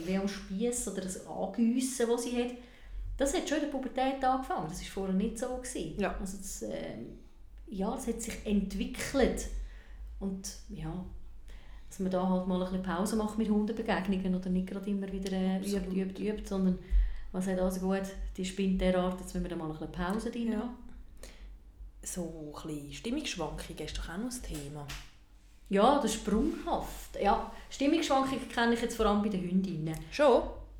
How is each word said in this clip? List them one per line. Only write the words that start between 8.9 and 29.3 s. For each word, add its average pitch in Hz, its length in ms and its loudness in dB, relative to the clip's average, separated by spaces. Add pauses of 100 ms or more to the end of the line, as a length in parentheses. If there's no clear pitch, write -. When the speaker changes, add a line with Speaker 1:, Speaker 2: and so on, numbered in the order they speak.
Speaker 1:
Und 190 300 -4 (200)
ja, 170 360 -6 (840)
dass - 120 -12
man 185 120 2
da 185 160 4
halt 185 200 4
mal 185 160 4
ein 185 80 -2
bisschen 185 100 0
Pause 190 340 0
macht 214 220 0
mit 220 100 2
Hundebegegnungen 202 840 2
oder 185 160 0
nicht 185 180 2
gerade 196 220 -6
immer 196 220 -2
wieder, 190 220 -2
äh, 185 260 2
übt, 202 180 0
Speaker 2:
Absolut. 185 200 -2
Speaker 1:
übt, 190 260 -2
übt, 208 240 -2
sondern 185 320 2 (520)
man 185 120 -2
sagt, 185 160 2
«Also 185 220 2
gut, 190 200 2 (340)
die 185 100 -2
spinnt 190 360 2
derart, 185 380 4
jetzt - 160 -10
müssen 180 80 0
wir 175 80 -4
da 170 40 -4
mal 165 100 -4
ein 156 80 -2
bisschen 156 180 -6
Pause 202 400 -2
drin 233 220 -2
Speaker 2:
Ja. 208 80 0
Speaker 1:
haben.» 240 160 -6 (1300)
Speaker 2:
So 160 540 -8
ein - 100 -10
bisschen 143 260 -8
Stimmungsschwankungen 165 920 -4
ist - 120 -6
doch - 120 -6
auch 170 80 -6
noch 240 140 -2
ein - 100 -8
Thema. 147 460 -8 (840)
Speaker 1:
Ja, 214 300 8
das 220 140 2
ist - 80 -4
sprunghaft. 277 1000 0
Ja, 202 300 4 (180)
Stimmungsschwankungen 269 800 2
kenne 233 240 4
ich 233 80 2
jetzt 240 160 -2
vor 220 80 4
allem 208 160 6
bei 208 80 2
den 185 120 0